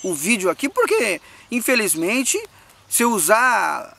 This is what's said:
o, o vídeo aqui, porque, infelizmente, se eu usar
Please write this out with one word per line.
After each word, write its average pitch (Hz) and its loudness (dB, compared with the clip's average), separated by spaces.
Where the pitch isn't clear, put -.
o, - -4
o 175 -4
vídeo 185 0
aqui, 175 -2
porque, 427 0
infelizmente, 233 0
se - 2
eu 240 2
usar 214 0